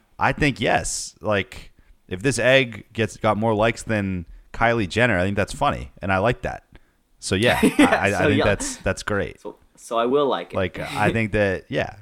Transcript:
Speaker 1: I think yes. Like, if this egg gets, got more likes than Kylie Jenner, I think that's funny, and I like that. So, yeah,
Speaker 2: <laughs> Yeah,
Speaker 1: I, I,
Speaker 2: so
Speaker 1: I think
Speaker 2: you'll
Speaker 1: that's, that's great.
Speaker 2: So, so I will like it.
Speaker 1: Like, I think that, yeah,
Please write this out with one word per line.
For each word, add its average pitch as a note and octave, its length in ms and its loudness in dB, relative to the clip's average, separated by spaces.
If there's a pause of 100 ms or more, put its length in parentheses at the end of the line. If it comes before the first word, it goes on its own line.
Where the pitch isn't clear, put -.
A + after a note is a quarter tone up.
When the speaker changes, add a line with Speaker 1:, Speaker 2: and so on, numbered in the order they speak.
(180)
Speaker 1:
I A#2+ 140 2
think C#3 280 0
yes. - 600 -2
Like, - 520 -4 (360)
if F#2 140 -10
this B2 160 0
egg A#2+ 560 2
gets, A2 240 -2
got G#2+ 180 2
more A2 180 2
likes A2 280 2
than G2 420 -2 (300)
Kylie A#2 340 2
Jenner, A2 300 2
I F2+ 60 2
think G2 120 -2
that's G2+ 160 -2
funny, E2 380 -4 (100)
and F#2+ 100 -6
I F#2+ 80 2
like A#2 220 0
that. - 240 -8 (560)
So, - 140 -2
yeah, A2 260 2
Speaker 2:
<laughs> - 180 4
Yeah, D4 120 8
Speaker 1:
I, G3 160 2
I, G3+ 60 4
Speaker 2:
so - 40 -2
Speaker 1:
I F#3 80 0
think - 140 2
Speaker 2:
you'll - 80 2
Speaker 1:
that's, - 320 -2
that's - 240 -4
great. G2 400 -4
Speaker 2:
So, - 140 -14 (200)
so - 220 -4
I A#2 80 2
will C#3 200 2
like F2+ 280 -4
it. - 20 -4
Speaker 1:
Like, F#2 220 -2
I G#2 340 -2
think A2 200 -2
that, G2 360 0
yeah, C3+ 340 -6